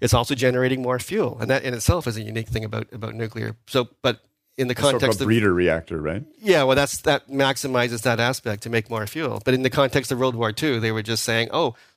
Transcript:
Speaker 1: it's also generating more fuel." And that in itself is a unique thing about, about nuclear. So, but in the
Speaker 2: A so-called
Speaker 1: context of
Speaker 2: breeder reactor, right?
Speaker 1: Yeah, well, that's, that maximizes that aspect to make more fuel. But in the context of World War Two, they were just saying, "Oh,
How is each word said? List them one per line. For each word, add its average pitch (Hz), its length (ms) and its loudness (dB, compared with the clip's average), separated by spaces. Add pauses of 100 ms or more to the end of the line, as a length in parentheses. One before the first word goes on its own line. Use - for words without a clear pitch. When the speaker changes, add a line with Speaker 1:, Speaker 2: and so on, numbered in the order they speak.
Speaker 1:
it's 120 140 2
also 120 200 2
generating 127 480 2
more 123 160 -2
fuel." 165 440 -4
And 117 80 -4
that 135 140 2
in 127 100 -4
itself 151 340 0
is 107 80 -4
a 110 60 -8
unique 110 260 -8
thing 113 160 -4
about, 110 300 -6
about 113 200 -10
nuclear. 110 440 -8 (100)
So, 127 220 0 (120)
but 123 200 0 (360)
in 127 120 -2
the 123 60 -2
Speaker 2:
A - 20 -10
so-called 143 140 4 (100)
Speaker 1:
context 113 180 2
of 135 80 -2
Speaker 2:
breeder 107 260 4
reactor, 82 460 0
right? 82 240 -4 (160)
Speaker 1:
Yeah, 180 240 4
well, 131 140 4
that's, 139 240 0
that 143 280 0
maximizes 131 760 0
that 117 180 2
aspect 117 420 -2
to 120 60 -8
make 117 200 0
more 110 180 -4
fuel. 117 360 -6
But 127 120 4
in 131 80 0
the 127 60 4
context 135 400 2
of 127 100 -2
World 127 160 2
War 113 180 0
Two, 131 260 -2
they 110 140 0
were 110 100 -4
just 110 220 -4
saying, 113 260 0
"Oh, 147 240 0 (220)